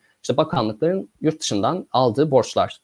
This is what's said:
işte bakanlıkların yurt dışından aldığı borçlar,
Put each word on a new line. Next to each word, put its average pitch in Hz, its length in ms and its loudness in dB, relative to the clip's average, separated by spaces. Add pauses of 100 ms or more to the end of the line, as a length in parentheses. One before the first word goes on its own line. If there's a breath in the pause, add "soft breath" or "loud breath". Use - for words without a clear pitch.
(220)
işte 123 140 -2
bakanlıkların 156 720 -2 (120)
yurt 156 200 -2
dışından 120 520 -2
aldığı 131 380 2
borçlar, 107 540 0